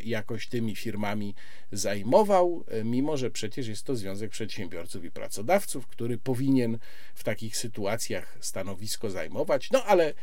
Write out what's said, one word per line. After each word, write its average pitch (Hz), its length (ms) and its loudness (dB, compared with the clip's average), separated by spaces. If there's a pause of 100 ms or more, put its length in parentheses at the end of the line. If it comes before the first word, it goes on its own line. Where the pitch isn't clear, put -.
jakoś 110 420 -2
tymi 113 300 0
firmami 104 580 0 (380)
zajmował, 170 960 4
e, 110 160 -2
mimo 131 320 0
że 127 140 0
przecież 110 380 -2
jest 107 160 -4
to 135 120 0
Związek 101 340 -2
Przedsiębiorców 92 720 -4
i 82 60 -4
Pracodawców, 127 760 0
który 117 320 -2
powinien 123 600 2 (360)
w - 100 -4
takich 110 320 -2
sytuacjach 107 840 -2
stanowisko 98 720 -2
zajmować. 92 600 0
No 262 140 2
ale, 175 380 4